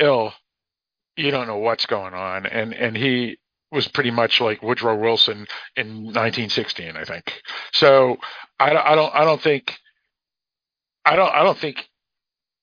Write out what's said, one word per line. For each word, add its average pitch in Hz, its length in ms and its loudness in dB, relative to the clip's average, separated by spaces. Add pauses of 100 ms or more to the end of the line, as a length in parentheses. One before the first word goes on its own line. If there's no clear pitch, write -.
ill, 123 320 2 (840)
you 143 140 -2
don't 127 160 -4
know 107 100 -6
what's 113 280 -2
going 95 280 -4
on. 95 320 -6
And, 113 280 -6
and 113 220 -4
he 123 420 -2 (340)
was 143 180 -2
pretty 123 220 -2
much 117 280 2
like 110 240 -2
Woodrow 113 320 0
Wilson 107 500 0 (300)
in 110 380 -8
nineteen 113 360 0
sixteen, 90 460 -6
I 78 80 -10
think. - 380 -12 (320)
So 135 440 6 (400)
I, 143 180 4
I 151 200 4
don't, 156 180 2
I 151 120 4
don't 156 160 2
think, 143 340 0 (1300)
I 151 140 4
don't, 185 160 2
I 151 100 4
don't 180 140 2
think - 320 -10 (720)